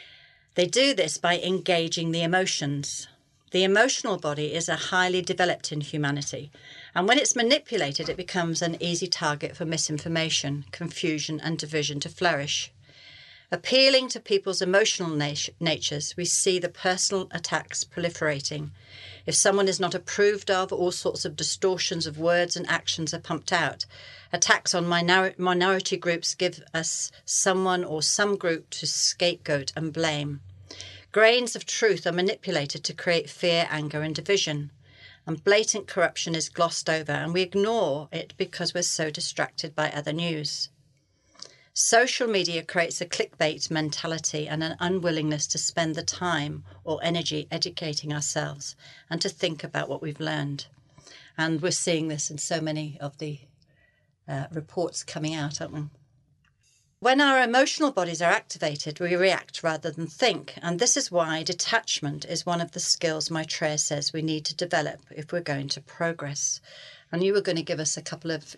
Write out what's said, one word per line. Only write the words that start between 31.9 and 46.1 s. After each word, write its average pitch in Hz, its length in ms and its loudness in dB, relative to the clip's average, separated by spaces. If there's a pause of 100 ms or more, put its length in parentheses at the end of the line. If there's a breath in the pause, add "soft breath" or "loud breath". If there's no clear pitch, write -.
are 170 40 2
manipulated 170 720 -2
to 165 100 -4
create - 360 0
fear, 170 400 2
anger, 151 320 -2
and 156 140 -2
division. 156 560 0 (560 loud breath)
And 160 160 -4
blatant 214 440 4
corruption 165 460 2
is 156 160 -2
glossed - 400 0
over, 156 220 0
and 143 240 -2
we 185 80 4
ignore 185 680 0
it 165 240 -8
because 180 380 -4
we're 175 80 -2
so 160 300 -2
distracted - 640 -6
by 151 160 0
other 147 200 -4
news. 156 580 -4 (1080 loud breath)
Social 247 520 4
media 175 360 2
creates - 380 0
a 175 40 -2
clickbait - 680 -2
mentality 156 760 -2
and 151 160 -2
an 165 160 -4
unwillingness 160 680 0
to - 100 -2
spend 160 380 -2
the 165 80 -6
time 151 600 -2 (200 loud breath)